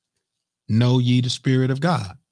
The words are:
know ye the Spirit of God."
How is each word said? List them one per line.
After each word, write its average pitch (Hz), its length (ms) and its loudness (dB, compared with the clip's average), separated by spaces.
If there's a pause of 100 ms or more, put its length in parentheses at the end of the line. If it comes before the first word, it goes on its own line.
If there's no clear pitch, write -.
(680)
know 123 320 2
ye 123 220 2
the 123 100 -2
Spirit 131 400 -2
of 135 80 -6
God." 139 400 -4 (140)